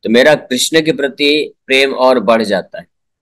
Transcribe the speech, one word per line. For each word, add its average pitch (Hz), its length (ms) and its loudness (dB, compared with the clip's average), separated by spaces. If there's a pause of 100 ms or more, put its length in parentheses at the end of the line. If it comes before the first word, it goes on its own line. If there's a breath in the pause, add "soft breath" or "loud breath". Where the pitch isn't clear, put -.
तो 101 60 -6
मेरा 131 260 4
कृष्ण 139 460 -4
के 156 100 -2
प्रति 143 640 -2 (140)
प्रेम 135 260 0
और 127 260 2
बढ़ 113 220 0
जाता 98 380 -6
है। 87 80 -20 (340)